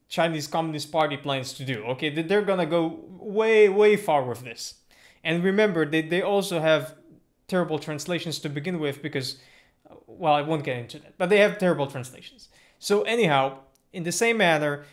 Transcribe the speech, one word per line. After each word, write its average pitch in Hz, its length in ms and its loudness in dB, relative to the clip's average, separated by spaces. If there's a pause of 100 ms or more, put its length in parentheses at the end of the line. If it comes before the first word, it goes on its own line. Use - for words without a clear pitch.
Chinese 160 380 -2
Communist 160 440 -4
Party 151 260 0
plans 135 380 -6
to 135 100 -14
do. 120 200 -6
Okay, 131 260 -4
th-, 160 160 -4
they're 202 160 2
gonna 185 240 0
go 160 340 0 (200)
way, 214 480 4
way 208 280 6
far 156 280 0
with 120 180 -8
this. - 320 -14 (480)
And 170 220 -2
remember, 190 400 2
they, 156 180 0
they 170 200 -2
also 185 380 -2
have 156 340 2 (540)
terrible 165 300 0
translations 156 600 -6
to 156 80 -6
begin 151 300 -6
with 139 240 -4
because, 143 340 -6 (680)
well, 151 280 0
I 147 80 2
won't 151 220 -2
get 127 140 -4
into 120 220 -12
that, - 180 -18
but 180 100 0
they 202 100 6
have 202 200 4
terrible 156 280 2
translations. - 600 -14 (300)
So 202 240 0
anyhow, 156 560 2 (340)
in 180 120 -8
the 170 80 -4
same 233 240 0
manner, 151 560 2